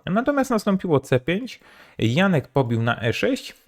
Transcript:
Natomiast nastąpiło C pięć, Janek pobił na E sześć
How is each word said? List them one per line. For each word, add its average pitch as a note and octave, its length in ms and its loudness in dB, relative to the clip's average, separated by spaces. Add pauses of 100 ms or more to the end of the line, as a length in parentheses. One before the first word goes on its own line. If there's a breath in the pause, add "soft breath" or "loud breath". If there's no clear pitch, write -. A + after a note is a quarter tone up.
Natomiast C4 460 0
nastąpiło F#3 480 0
C B2+ 200 0
pięć, G3+ 400 -6 (380 loud breath)
Janek D3 500 2
pobił A#2 340 0
na A#2 200 -2
E A2+ 120 0
sześć - 420 -4 (120)